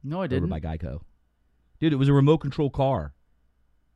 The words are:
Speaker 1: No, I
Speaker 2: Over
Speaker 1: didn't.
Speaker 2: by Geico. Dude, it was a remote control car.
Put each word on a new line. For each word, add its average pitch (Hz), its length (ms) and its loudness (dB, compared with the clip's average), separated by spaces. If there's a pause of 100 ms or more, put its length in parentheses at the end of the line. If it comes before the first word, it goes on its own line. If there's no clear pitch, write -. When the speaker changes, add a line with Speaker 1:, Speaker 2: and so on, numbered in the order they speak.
Speaker 1:
No, 151 180 -8
I 185 40 -4
Speaker 2:
Over - 40 -6
Speaker 1:
didn't. 131 200 -2
Speaker 2:
by 165 120 -6
Geico. 78 400 -8 (800)
Dude, 156 140 2
it 135 40 -2
was 135 100 2
a 143 60 6
remote 139 240 6
control 143 320 -4
car. 131 440 -2 (840)